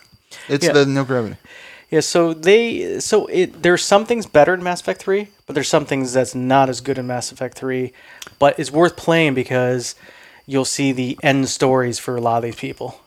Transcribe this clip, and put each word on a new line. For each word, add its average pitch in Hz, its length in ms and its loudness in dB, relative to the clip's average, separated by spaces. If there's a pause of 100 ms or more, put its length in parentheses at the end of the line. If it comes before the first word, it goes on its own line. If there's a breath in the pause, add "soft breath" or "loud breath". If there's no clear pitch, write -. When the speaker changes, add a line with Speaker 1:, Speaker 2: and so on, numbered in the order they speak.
(480 loud breath)
Speaker 1:
It's 139 180 -2
Speaker 2:
Yeah. 156 80 4
Speaker 1:
the 143 120 6
no 139 180 0
gravity. 120 320 -4 (560 loud breath)
Speaker 2:
Yeah, 156 100 4
so 165 340 2
they, 170 640 2
so - 280 0
it, 170 360 -2
there's 175 200 4
some 202 220 2
things 233 220 -2
better 147 260 4
in 180 100 -2
Mass 180 180 -4
Effect 185 200 -6
three, 202 280 -2 (180)
but 139 80 -12
there's 143 120 -2
some 151 180 2
things 131 280 -2
that's 127 220 0
not 131 340 2
as 120 120 -8
good 131 180 -4
in 123 80 -8
Mass 123 240 -8
Effect 127 260 -12
three, 127 360 -6 (440 loud breath)
but 143 220 4
it's 131 120 -6
worth 165 240 4
playing 165 380 0
because 127 640 -2 (500 loud breath)
you'll 135 200 -2
see 139 260 0
the 127 320 -4
end 135 260 2
stories 127 480 0
for 131 180 -6
a 120 60 -4
lot 117 160 0
of 117 60 -2
these 117 120 -8
people. 135 520 -12